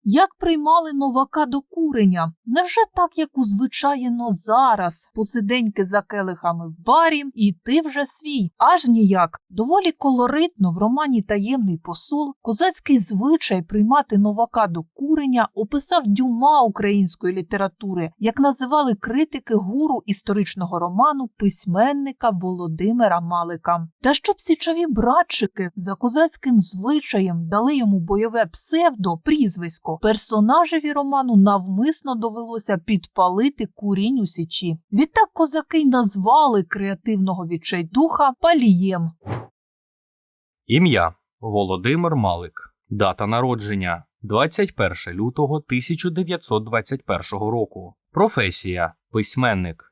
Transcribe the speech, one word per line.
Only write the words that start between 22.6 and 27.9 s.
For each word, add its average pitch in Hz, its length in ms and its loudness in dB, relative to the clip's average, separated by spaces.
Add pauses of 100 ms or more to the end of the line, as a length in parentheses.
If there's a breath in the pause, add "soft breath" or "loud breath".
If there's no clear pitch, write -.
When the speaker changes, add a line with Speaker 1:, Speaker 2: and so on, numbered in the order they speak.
Speaker 1:
Малика. 170 680 -4 (140)
Та 285 120 2
щоб - 260 -2
січові 330 500 -2
братчики 226 880 0
за 196 200 -6
козацьким 254 640 2
звичаєм 190 880 0
дали 233 260 0
йому 202 240 2